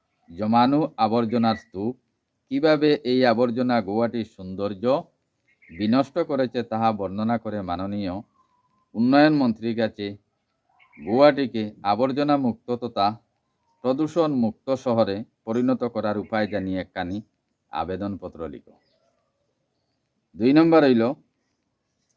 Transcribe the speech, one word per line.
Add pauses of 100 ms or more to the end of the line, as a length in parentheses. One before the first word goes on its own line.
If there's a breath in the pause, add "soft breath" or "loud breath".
(380)
জমানু
আবর্জনার
স্তূপ। (520)
কিভাবে
এই
আবর্জনা
গৌহাটির
সৌন্দর্য (760)
বিনষ্ট
করেছে,
তাহা
বর্ণনা
করে
মাননীয় (840)
উন্নয়ন
মন্ত্রীর
কাছে (880)
গৌহাটিকে (100)
আবর্জনা
মুক্ত
তথা (680)
প্রদূষণ
মুক্ত
শহরে (200)
পরিণত
করার
উপায়
জানিয়ে
একখানি (480)
আবেদনপত্র
লিখো। (1600)
দুই
নম্বর
হইল, (1040)